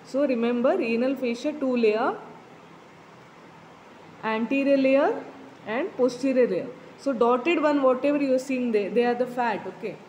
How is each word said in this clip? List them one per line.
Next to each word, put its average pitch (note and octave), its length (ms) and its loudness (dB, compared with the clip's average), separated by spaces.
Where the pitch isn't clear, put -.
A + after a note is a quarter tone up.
So C#4 220 -2
remember, B3 520 0
renal B3+ 380 -2
fascia, B3 360 -4
two C4 260 -2
layer. A#3 380 2
Anterior C4+ 540 0
layer C4+ 460 2
and C4 300 -6
posterior B3+ 500 2
layer. F3+ 200 -2
So C#4 160 -4
dotted A#3+ 480 2
one, C#4+ 200 2
whatever C4 360 2
you C4+ 180 2
are C4 40 2
seeing B3+ 320 -2
there, G3+ 180 0
they A#3+ 160 0
are A#3+ 100 0
the B3 100 -2
fat, A#3+ 420 -4
okay. F#3 280 -10